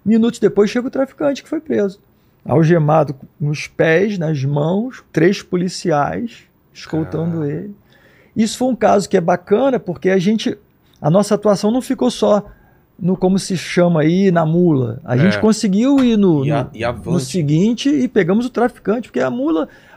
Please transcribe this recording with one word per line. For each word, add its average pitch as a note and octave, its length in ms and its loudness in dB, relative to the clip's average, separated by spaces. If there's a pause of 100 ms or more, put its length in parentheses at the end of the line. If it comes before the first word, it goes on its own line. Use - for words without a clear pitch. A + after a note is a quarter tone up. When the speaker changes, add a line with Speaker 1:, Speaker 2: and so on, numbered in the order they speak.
Speaker 1:
Minutos A3+ 360 2
depois G#3 300 2
chega B3 180 -4
o - 40 -8
traficante C#4 520 -4
que - 40 -20
foi D#4 140 -6
preso. G#3 380 -4 (460)
Algemado D3+ 680 2 (240)
nos D3 280 -6
pés, F3+ 500 0
nas D3+ 260 -2
mãos, D#3+ 580 -2 (120)
três E3+ 280 2
policiais F3 1000 -4 (300)
escoltando D#3+ 680 -6
Speaker 2:
Caraca. D3 140 -4
Speaker 1:
ele. G3+ 220 -10 (600)
Isso A3 220 -2
foi B3+ 100 -2
um B3+ 80 -2
caso G3 320 2
que - 80 -2
é F#3+ 60 2
bacana, G3+ 580 0
porque F3+ 300 -4
a F#3+ 100 2
gente, G#3 380 -2 (440)
a D3+ 80 0
nossa G3+ 260 2
atuação G#3 360 0
não B3+ 100 0
ficou B3 300 -2
só G#3 320 0 (560)
no, F#3 160 0
como F#3 240 0
se F#3+ 160 -4
chama F3 460 0
aí, F#3 280 2
na E3+ 160 2
mula. D3+ 600 0
A B2 100 -2
Speaker 2:
É. B2 40 2
Speaker 1:
gente G3+ 200 2
conseguiu A3 640 2
ir A#3 140 2
no, E3 280 4
Speaker 2:
E D3 60 0
a-, A#2 140 -2
Speaker 1:
no, - 80 -16
Speaker 2:
e G#2+ 100 -8
avante. A#2 300 -6
Speaker 1:
no F3 60 2
seguinte E3+ 720 0
e C#4 200 0
pegamos G3+ 360 0
o B3+ 40 -8
traficante, A#3 580 -4
porque B3 140 -6
a B3+ 80 0
mula, C#4+ 400 -2 (280)